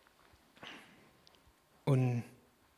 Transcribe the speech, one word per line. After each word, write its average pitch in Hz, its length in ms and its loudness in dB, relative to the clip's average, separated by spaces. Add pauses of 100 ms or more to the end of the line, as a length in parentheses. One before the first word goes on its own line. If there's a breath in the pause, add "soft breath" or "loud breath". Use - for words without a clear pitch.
(1800 loud breath)
Und 127 400 2 (540)